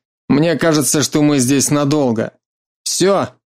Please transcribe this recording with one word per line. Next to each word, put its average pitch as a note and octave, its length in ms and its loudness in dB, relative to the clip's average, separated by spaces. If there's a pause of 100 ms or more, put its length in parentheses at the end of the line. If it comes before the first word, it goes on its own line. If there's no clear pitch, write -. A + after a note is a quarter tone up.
(280)
Мне D#3 260 2
кажется, D3+ 480 0
что D3+ 200 -2
мы D3 180 2
здесь C3 300 0
надолго. C#3 640 -2 (520)
Всё. F3 460 0 (180)